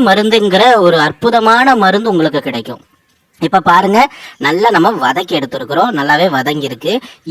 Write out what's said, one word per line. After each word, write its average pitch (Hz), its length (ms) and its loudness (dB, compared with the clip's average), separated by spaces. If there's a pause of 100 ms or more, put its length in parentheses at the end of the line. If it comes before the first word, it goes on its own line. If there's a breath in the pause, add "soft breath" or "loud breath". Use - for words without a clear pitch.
மருந்துங்கிற 208 580 2 (220)
ஒரு 170 100 4 (120)
அற்புதமான 233 720 2
மருந்து 202 320 0
உங்களுக்கு 151 340 0
கிடைக்கும். 120 320 -10 (600)
இப்ப 165 320 -2
பாருங்க, 202 260 2 (480 loud breath)
நல்லா 185 300 0
நம்ம 190 280 2
வதக்கி 190 360 -4
எடுத்துருக்குறோம், 139 580 -4
நல்லாவே 151 280 0 (120)
வதங்கியிருக்கு. 147 540 -6 (380 loud breath)